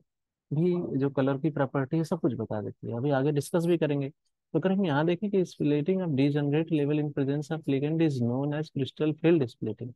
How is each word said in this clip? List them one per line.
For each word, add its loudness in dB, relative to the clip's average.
भी 0
जो 2
color 0
की 0
property -2
है, 0
सब -2
कुछ 0
बता -4
देती -10
है। -6
अभी -2
आगे 2
discuss -2
भी 2
करेंगे। 0
तो -6
अगर 0
हम 2
यहाँ 2
देखें 0
कि 2
splitting 0
of -2
degenerate 2
level 2
in -2
presence -2
of -6
ligand 0
is 2
known -2
as -6
crystal -2
field 4
splitting। -8